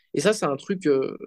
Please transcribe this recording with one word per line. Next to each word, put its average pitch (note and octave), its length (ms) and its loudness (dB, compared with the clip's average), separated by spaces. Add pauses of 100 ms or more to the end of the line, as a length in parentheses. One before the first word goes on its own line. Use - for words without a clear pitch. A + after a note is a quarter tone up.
(140)
Et - 60 -2
ça, G#3+ 140 4
c'est G#3 120 -2
un C#3 120 -2
truc, F#3 300 -4
euh, C3+ 400 2